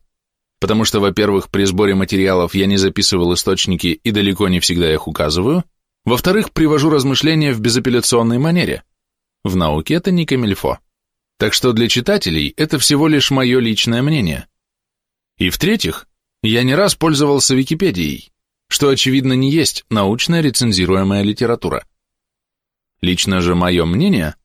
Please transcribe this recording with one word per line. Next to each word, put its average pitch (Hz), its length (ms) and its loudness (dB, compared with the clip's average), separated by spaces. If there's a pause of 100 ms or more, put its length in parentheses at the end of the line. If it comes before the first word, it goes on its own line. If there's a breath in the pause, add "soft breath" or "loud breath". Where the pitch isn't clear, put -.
(600)
потому 107 240 0
что, 107 160 0
во-первых, 98 520 0
при 98 140 0
сборе 98 280 2
материалов 95 600 0
я 95 100 2
не 98 120 2
записывал 95 560 0
источники 92 540 -2
и 87 240 -2
далеко 101 360 0
не 90 120 2
всегда 85 320 0
их 78 160 -2
указываю, 87 560 -2 (420)
во-вторых, 175 480 0
привожу 156 360 2
размышления 143 640 0
в 113 60 -4
безапелляционной 120 800 0
манере. 151 420 0 (640)
В 95 120 -2
науке 80 380 0
это 175 160 -2
не 175 160 2
камильфо. 123 540 -2 (580)
Так 107 160 -2
что 123 180 0
для 113 160 2
читателей 85 720 -2
это 156 220 -2
всего 147 280 2
лишь 147 220 2
моё 127 300 2
личное 117 420 0
мнение. 123 460 -2 (880)
И 90 140 -2
в-третьих, - 560 -2 (340)
я 113 220 0
не 127 100 0
раз 185 220 2
пользовался 143 580 2
Википедией, 127 760 -2 (380)
что, 143 200 0
очевидно, 131 440 0
не 135 180 0
есть 151 400 -2
научная 113 500 0
рецензируемая 98 800 0
литература. 104 640 -2 (1160)
Лично 90 400 0
же 87 120 2
моё 87 320 2
мнение 98 600 0